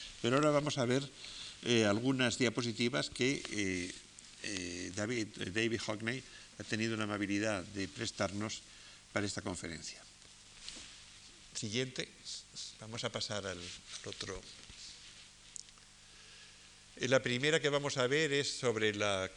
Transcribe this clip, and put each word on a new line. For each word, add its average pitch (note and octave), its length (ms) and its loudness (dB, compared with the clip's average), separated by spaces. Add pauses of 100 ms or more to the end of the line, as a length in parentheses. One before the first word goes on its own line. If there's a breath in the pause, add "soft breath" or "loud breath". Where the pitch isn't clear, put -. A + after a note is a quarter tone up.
(220 loud breath)
pero B2 140 6
ahora D3+ 140 8
vamos D3 280 4
a A#2+ 80 4
ver, C3+ 220 2 (560 loud breath)
eh, A#2 200 6
algunas A#2+ 540 4
diapositivas A#2+ 720 2
que, C3 400 2
eh, F#2 420 0 (500)
eh, F2+ 540 -4
David, G#2+ 320 0 (100)
eh, G#2 120 -4
David A2+ 300 2
Hockney A2+ 420 -4 (360 loud breath)
ha G#2 60 -8
tenido A2+ 320 2
la G#2+ 80 0
amabilidad G2+ 580 0
de G2 260 -4
prestarnos G#2 760 -4 (500 loud breath)
para G#2 140 0
esta G2 160 -4
conferencia. E2 580 -8 (1500 loud breath)
Siguiente. B2 540 -2 (720)
Vamos A2 240 -8
a A2+ 80 -2
pasar G#2 320 -4
al, F#2 140 -4
al - 500 -10
otro. G2 320 -8 (2500 loud breath)
Eh, C3 120 -2
la C3 120 8
primera C3+ 400 2
que C#3+ 80 2
vamos C#3+ 300 0
a B2+ 80 4
ver D3 260 4
es C#3+ 160 2
sobre G#2+ 460 2
la, G2 420 2